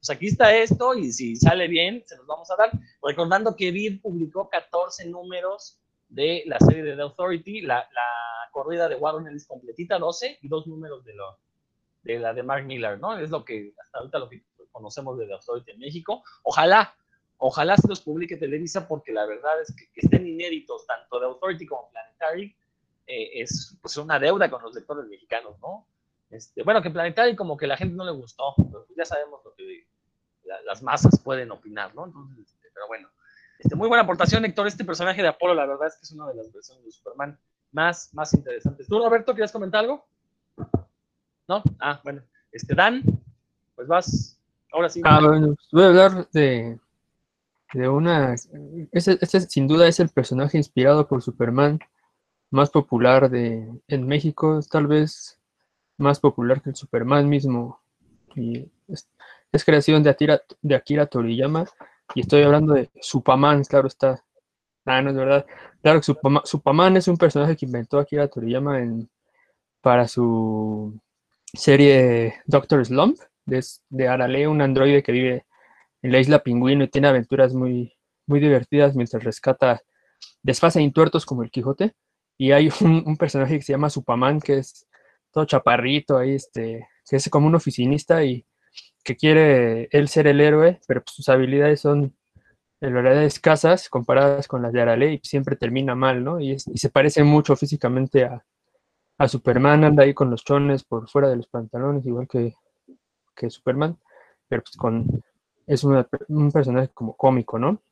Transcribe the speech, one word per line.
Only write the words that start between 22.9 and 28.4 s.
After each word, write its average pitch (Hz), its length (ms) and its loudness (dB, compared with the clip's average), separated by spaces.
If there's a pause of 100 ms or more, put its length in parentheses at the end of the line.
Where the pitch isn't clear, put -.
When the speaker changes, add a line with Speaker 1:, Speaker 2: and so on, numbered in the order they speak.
Speaker 1:
eh, 113 240 -12 (120)
es, - 400 -14
pues, - 140 -16
una 147 240 -4
deuda 175 280 0
con 123 140 -12
los 117 120 -20
lectores 131 340 -16
mexicanos, 104 520 -14
¿no? 185 260 -18 (440)
Este, - 320 -18
bueno, 208 200 0
que 170 80 -10
Planetary 170 440 -2
como 170 220 -10
que 147 100 -10
la 139 100 -6
gente 180 200 -8
no 185 80 -14
le 175 80 -10
gustó, 135 440 -12